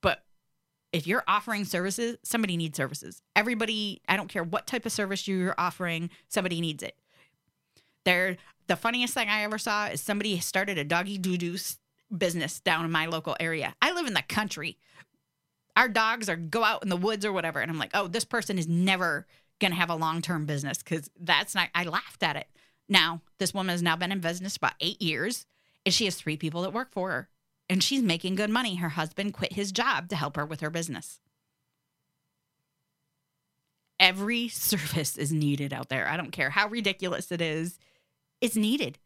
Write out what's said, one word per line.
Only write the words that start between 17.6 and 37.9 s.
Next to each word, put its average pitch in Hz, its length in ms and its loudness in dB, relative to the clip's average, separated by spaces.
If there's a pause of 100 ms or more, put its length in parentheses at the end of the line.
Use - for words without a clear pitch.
And 143 100 -2
I'm 160 80 -2
like, 123 160 -4
"Oh, 196 140 2
this 220 160 -2
person 208 340 -2
is 160 80 0
never 175 600 2 (340)
gonna 185 160 2
have 175 120 2
a 170 60 0
long-term 160 500 0
business," 143 380 -2
'cause 160 260 -4 (100)
that's 170 360 2
not, 180 200 2
I 175 100 0
laughed 175 400 -4
at 147 120 2
it. - 120 -8 (400)
Now, 170 340 4 (160)
this 185 160 0
woman 190 160 0
has 175 100 2
now 175 140 4
been 180 160 -2
in 196 80 0
business 180 380 -2
about - 240 0
eight - 200 -4
years, 165 460 -2 (400)
and 185 80 2
she 226 120 2
has 185 100 -2
three 156 200 -4
people 165 260 -4
that 190 100 -4
work 247 200 -6
for 190 180 -4
her. 131 180 -6 (400)
And 185 160 2
she's 269 180 2
making 185 320 2
good 208 160 0
money. 233 240 0
Her 175 160 -2
husband 175 420 -4
quit - 200 -4
his 202 180 -4
job 190 380 0
to 202 80 -4
help 143 180 -2
her 147 100 -2
with 151 160 -8
her 156 100 -4
business. 165 500 -8 (2750)
Every 202 480 4
<laughs> - 0 -
service 156 680 0
is 147 160 0
needed 143 400 2
out 131 160 -8
there. 120 200 0
I 151 80 0
don't 160 160 -6
care 143 180 0
how 202 160 4
ridiculous 196 640 -2
it 170 100 -2
is. 160 380 -2 (600)